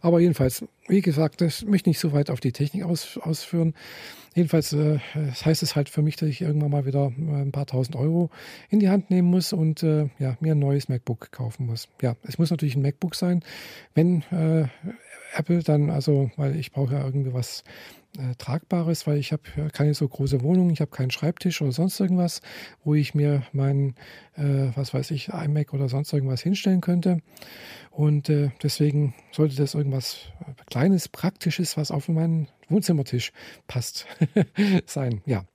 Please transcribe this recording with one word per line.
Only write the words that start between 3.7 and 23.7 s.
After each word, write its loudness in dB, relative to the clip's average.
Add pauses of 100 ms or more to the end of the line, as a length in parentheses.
Jedenfalls, 2
äh, 2 (340)
es -8
heißt 4
es -4
halt 0
für -2
mich, 0
dass -2
ich -6
irgendwann 0
mal 0
wieder, 0
äh, -2
ein -2
paar -4
tausend -2
Euro 2 (380)
in 4
die 6
Hand 2
nehmen 4
muss 2
und, 0
äh, 2
ja, -2
mir 0
ein 4
neues 0
MacBook -6
kaufen -8
muss. -6 (140)
Ja, 0
es -12
muss 2
natürlich -2
ein 0
MacBook -2
sein, 0 (500)
wenn, 4
äh, 2 (680)
Apple 0
dann, 4
also, 2
weil -2
ich -6
brauche -2
ja -2
irgendwie -2
was, -6 (540)
äh, -6
Tragbares, -2
weil 2
ich -2
hab, -4 (160)
äh, -4
keine 2
so 0
große 0
Wohnung, 4
ich 0
hab -2
keinen -2
Schreibtisch -2
oder 0
sonst 0
irgendwas, 0 (420)
wo 2
ich 2
mir 2
mein, 0 (400)